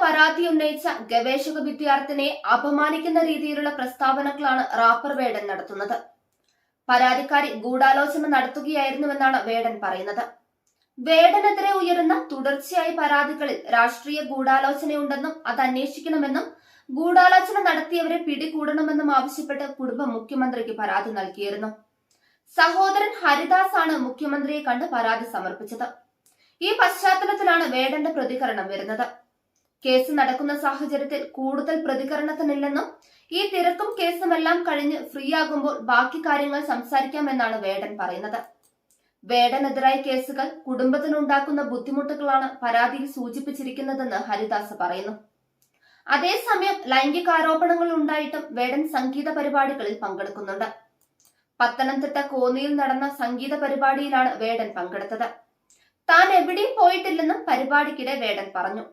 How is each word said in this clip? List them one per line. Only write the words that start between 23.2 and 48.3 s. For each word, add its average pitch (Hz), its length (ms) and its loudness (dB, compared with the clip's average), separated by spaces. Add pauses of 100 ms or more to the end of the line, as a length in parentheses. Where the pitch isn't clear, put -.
ഹരിദാസ് 359 560 4
ആണ് 320 180 2 (120)
മുഖ്യമന്ത്രിയെ 285 560 -4
കണ്ട് 254 220 -2 (100)
പരാതി 233 300 0 (100)
സമർപ്പിച്ചത്. 208 520 -8 (720)
ഈ 370 160 0
പശ്ചാത്തലത്തിലാണ് 381 960 2
വേടന്റെ 285 400 0
പ്രതികരണം 247 540 -4
വരുന്നത്. 220 380 -6 (760)
കേസ് 254 280 2
നടക്കുന്ന 285 420 0 (100)
സാഹചര്യത്തിൽ 285 580 -2 (140)
കൂടുതൽ 294 480 -2
പ്രതികരണത്തിനില്ലെന്നും 285 1040 -2 (440)
ഈ 349 180 -2
തിരക്കും 349 480 0
കേസുമെല്ലാം 339 600 0 (100)
കഴിഞ്ഞ് 294 300 0 (140)
ഫ്രീ 269 160 -8 (120)
ആകുമ്പോൾ 294 360 -2 (140)
ബാക്കി 254 380 2
കാര്യങ്ങൾ 285 340 0 (100)
സംസാരിക്കാമെന്നാണ് 254 960 -2
വേടൻ 202 320 -4
പറയുന്നത്. 196 420 -6 (840)
വേടനെതിരായ 262 800 4
കേസുകൾ 269 460 -2 (200)
കുടുംബത്തിനുണ്ടാക്കുന്ന 285 960 0
ബുദ്ധിമുട്ടുകളാണ് 269 840 -2 (100)
പരാതിയിൽ 247 540 0
സൂചിപ്പിച്ചിരിക്കുന്നതെന്ന് 262 1120 -6
ഹരിദാസ് 208 540 -4
പറയുന്നു. 196 340 -4 (920)
അതേസമയം 392 720 0 (140)
ലൈംഗിക 294 380 2
ആരോപണങ്ങൾ 330 640 2
ഉണ്ടായിട്ടും 302 580 -2